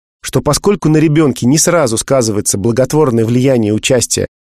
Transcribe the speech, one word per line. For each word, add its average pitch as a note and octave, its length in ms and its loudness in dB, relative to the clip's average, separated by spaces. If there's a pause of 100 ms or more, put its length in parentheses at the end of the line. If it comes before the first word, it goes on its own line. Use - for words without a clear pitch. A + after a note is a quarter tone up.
(200)
что - 220 -4
поскольку D#3+ 460 -2
на D#3 100 4
ребёнке D3+ 480 2
не C#3+ 120 2
сразу D#3 380 0
сказывается A2 600 -2
благотворное A#2+ 680 0
влияние A#2+ 480 0
участия A2 540 -2 (160)